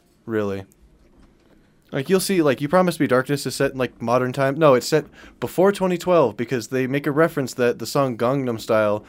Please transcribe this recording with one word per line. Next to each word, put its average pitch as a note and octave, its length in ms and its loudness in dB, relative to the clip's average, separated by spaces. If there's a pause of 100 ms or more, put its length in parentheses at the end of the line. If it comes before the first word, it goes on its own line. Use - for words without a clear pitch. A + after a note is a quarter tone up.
(260)
really. G2+ 380 -4 (1300)
Like, C#3 180 -6
you'll F#3+ 100 4
see, F#3 220 0
like, C#3+ 180 2
You C#3+ 80 -4
Promised F3+ 320 2
Me D3 80 0
Darkness C3 380 0
is B2+ 100 -6
set C#3 180 0
in, C3 40 -12
like, B2+ 240 -6
modern B2 320 0
time. C#3 240 -2
No, D3+ 160 6
it's A#2+ 140 2
set D3+ 180 0 (340)
before F3 320 2
twenty F#3 260 -2
twelve E3 380 2
because A#2+ 340 -4
they C3 180 -2
make C#3+ 180 -4
a D#3 60 -2
reference D3+ 420 0
that A#2+ 260 0
the A#2 60 -10
song C3 320 -2
Gangnam B2 420 -2
Style G#2+ 500 0